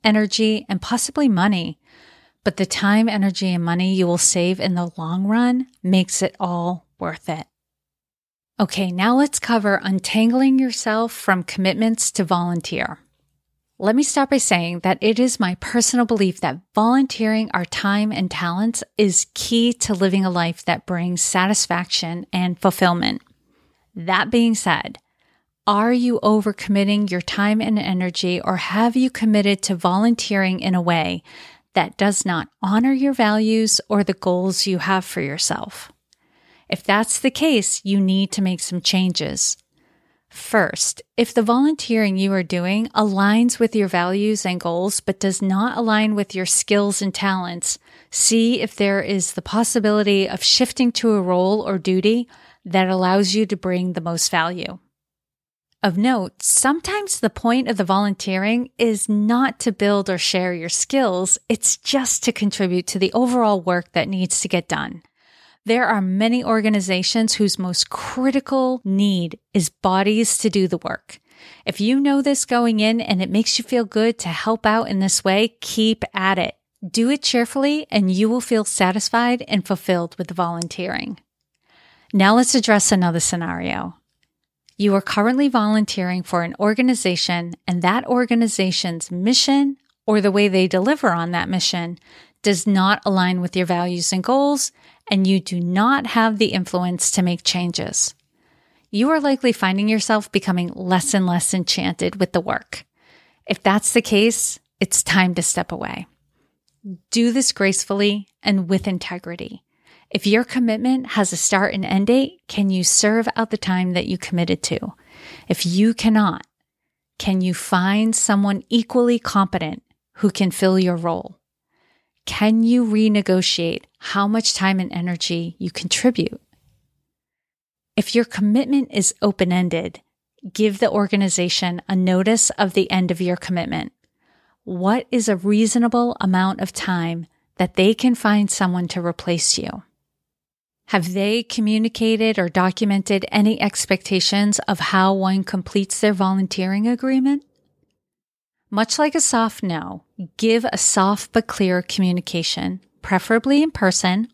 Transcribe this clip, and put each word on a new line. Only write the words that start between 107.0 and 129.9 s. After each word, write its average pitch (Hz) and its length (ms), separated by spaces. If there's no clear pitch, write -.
Do 233 220
this 254 180
gracefully 202 800
and 190 260
with 190 180
integrity. 180 800
If - 160
your 220 180
commitment 247 640
has 202 240
a 170 60
start - 360
and 190 100
end 196 240
date, 269 380
can 202 240
you 185 140
serve 220 420
out 226 140
the - 60
time 185 380
that 175 120
you 185 120
committed 175 460
to? - 280
If - 160
you 202 300
cannot, 214 520
can 190 220
you 185 140
find 202 600
someone 202 540
equally 240 500
competent - 640
who 202 140
can 185 200
fill 190 280
your 180 180
role? 170 420
Can 220 360
you 240 240
renegotiate 202 960
how - 280
much 220 280
time 190 260
and 180 120
energy 170 640
you 180 120
contribute? - 680
If - 180
your 233 100
commitment 240 640
is - 300
open-ended, 180 800